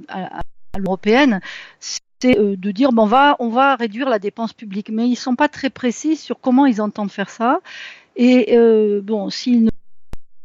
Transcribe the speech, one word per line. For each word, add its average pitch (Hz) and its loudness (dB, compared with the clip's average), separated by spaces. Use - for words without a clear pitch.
à, - -12
à - -10
l'européenne, 202 2
c'est, - -2
euh, 202 0
de 190 -6
dire, 254 2
bon, 226 4
on - 4
va, 269 4
on 240 -4
va 269 2
réduire 233 -4
la 220 0
dépense 208 -6
publique. 202 -10
Mais 226 0
ils 247 0
sont 254 -4
pas 294 2
très 277 -6
précis 285 -4
sur - -10
comment 262 4
ils 220 0
entendent 208 -6
faire 196 -8
ça. 262 -2
Et, 247 4
euh, 214 4
bon, 196 -4
s'ils 240 0
ne 220 4